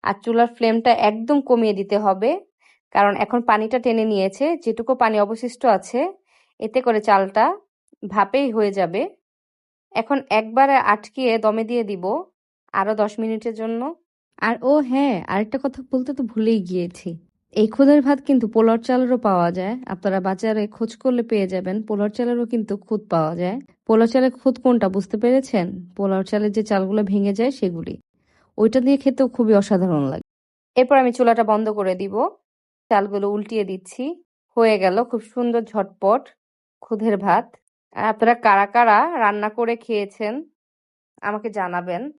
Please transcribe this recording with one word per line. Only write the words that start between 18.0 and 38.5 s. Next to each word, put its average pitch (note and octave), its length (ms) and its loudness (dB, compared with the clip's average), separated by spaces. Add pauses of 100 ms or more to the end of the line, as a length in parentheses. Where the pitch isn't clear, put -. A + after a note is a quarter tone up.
ভাত C#4 260 2
কিন্তু B3 260 2
পোলাওর A3+ 340 4
চালেরও B3+ 300 2 (100)
পাওয়া F3 240 2
যায়। F#3+ 240 -4 (180)
আপনারা F#3+ 340 -2
বাজারে G#3+ 360 -2 (120)
খোঁজ A3+ 160 -6 (120)
করলে B3 200 0
পেয়ে G#3 300 0
যাবেন। F#3 220 -4 (120)
পোলাওর G#3 300 -2
চালেরও A#3+ 360 -2
কিন্তু A3 200 -4 (120)
খুদ G#3+ 160 -4 (120)
পাওয়া D#3+ 280 0
যায়। F#3+ 160 -4 (300)
পোলাওর A3+ 260 4
চালের B3+ 260 2
খুদ B3+ 240 0
কোনটা A#3 320 2
বুঝতে G3+ 220 -4
পেরেছেন? A#3+ 480 0 (320)
পোলাওর F#3+ 340 -2
চালের G#3 260 0
যে A3 60 0
চালগুলো G3+ 400 0
ভেঙে G3 360 0
যায় B3+ 120 0
সেগুলি। F3 440 -6 (640)
ওইটা A3+ 280 4
দিয়ে C#4 180 4
খেতেও C4+ 320 2
খুবই A3 260 2
অসাধারণ F3+ 500 0
লাগে। E3 140 -10 (500)
এরপর B3+ 260 4
আমি B3 160 2
চুলাটা A#3 260 4
বন্ধ G#3+ 240 0 (100)
করে F#3+ 180 0
দিব। G3 200 -8 (760)
চালগুলো G3+ 440 0
উল্টিয়ে G#3 280 -4
দিচ্ছি। F#3+ 400 -10 (540)
হয়ে A3+ 260 4
গেল F#3 200 2
খুব A#3+ 180 -4 (120)
সুন্দর A#3+ 280 -2 (100)
ঝটপট G#3 500 0 (600)
খুদের G#3+ 360 -2
ভাত। G3 280 0 (500)
আর - 160 -6
আপনারা A3+ 240 2 (100)
কারা G3+ 200 4 (100)